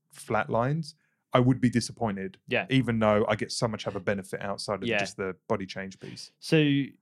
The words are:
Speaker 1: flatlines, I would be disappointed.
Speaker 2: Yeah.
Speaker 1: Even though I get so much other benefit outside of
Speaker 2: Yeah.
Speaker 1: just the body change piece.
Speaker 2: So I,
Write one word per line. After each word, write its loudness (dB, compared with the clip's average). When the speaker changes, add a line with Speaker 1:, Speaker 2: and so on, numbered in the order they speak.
Speaker 1:
flatlines, -2
I 6
would 6
be 4
disappointed. -2
Speaker 2:
Yeah. -2
Speaker 1:
Even 2
though 6
I 2
get -4
so 0
much -6
other -6
benefit -4
outside -6
of -4
Speaker 2:
Yeah. 0
Speaker 1:
just -4
the -6
body -2
change -12
piece. -16
Speaker 2:
So 2
I, 2